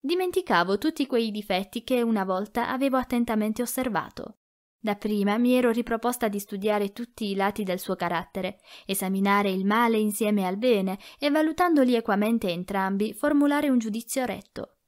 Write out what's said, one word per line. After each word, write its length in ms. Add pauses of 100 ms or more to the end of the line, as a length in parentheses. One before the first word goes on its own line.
Dimenticavo 720
tutti 300
quei 240
difetti 520
che 200
una 220
volta 440
avevo 280
attentamente 640
osservato. 760 (400)
Dapprima 640
mi 160
ero 160
riproposta 560
di 100
studiare 540
tutti 340
i 80
lati 300
del 160
suo 160
carattere, 640 (260)
esaminare 640
il 160
male 320
insieme 480
al 120
bene 420 (180)
e, 140
valutandoli 640
equamente 540
entrambi, 640
formulare 560
un 100
giudizio 460
retto. 500 (120)